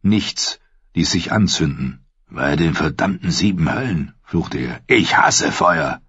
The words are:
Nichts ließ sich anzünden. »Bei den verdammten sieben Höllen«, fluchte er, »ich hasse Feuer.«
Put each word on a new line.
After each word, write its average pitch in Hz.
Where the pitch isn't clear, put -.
Nichts -
ließ -
sich 85
anzünden. 73
»Bei 73
den 80
verdammten 85
sieben 185
Höllen«, 104
fluchte -
er, 62
»ich 110
hasse -
Feuer.« -